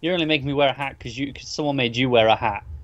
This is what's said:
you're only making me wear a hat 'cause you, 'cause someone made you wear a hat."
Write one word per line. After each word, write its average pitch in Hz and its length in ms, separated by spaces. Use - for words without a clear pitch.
you're 170 140
only 165 120
making 147 200
me 143 80
wear 139 140
a 127 40
hat 135 260
'cause 117 200
you, 139 140
'cause - 160
someone 143 280
made 120 200
you 131 120
wear 113 200
a 107 80
hat." 104 280